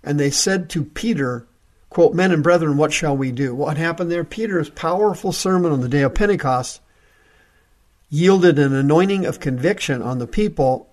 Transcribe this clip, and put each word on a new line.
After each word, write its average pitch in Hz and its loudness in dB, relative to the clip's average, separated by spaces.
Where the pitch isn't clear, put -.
and 147 -2
they 139 0
said - -2
to 160 -2
Peter, 139 -4
quote, 170 4
"Men 185 2
and 156 2
brethren, 165 2
what 151 2
shall 147 -2
we 135 -4
do?" 123 -4
What 139 -4
happened 170 -4
there? 170 -4
Peter's 190 -4
powerful 190 -2
sermon 180 0
on 135 0
the 127 -4
day 143 2
of 135 0
Pentecost 143 0
yielded 175 4
an 139 2
anointing 170 2
of - -6
conviction 135 -2
on 123 -4
the 120 -6
people 127 -2